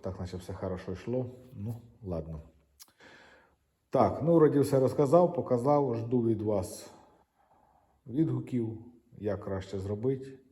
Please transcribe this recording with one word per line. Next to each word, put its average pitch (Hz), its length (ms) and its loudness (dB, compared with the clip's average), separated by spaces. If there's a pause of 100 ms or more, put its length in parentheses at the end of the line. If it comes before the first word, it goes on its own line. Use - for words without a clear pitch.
Так, 92 200 -8
наче 92 160 -8
все 92 160 -10
хорошо 92 400 -8
йшло. 120 340 -4 (260)
Ну, 110 300 -10 (200)
ладно. 80 400 -8 (1500)
Так, 117 320 2
ну, 165 120 4
вроді 143 260 8
все 135 200 4
розказав, 151 540 4
показав. 127 640 0
Жду 117 260 0
від 113 200 0
вас 104 480 -4 (1160)
відгуків, 123 720 -2 (400)
як 98 260 -4
краще 95 340 -6
зробити. 117 600 -4 (140)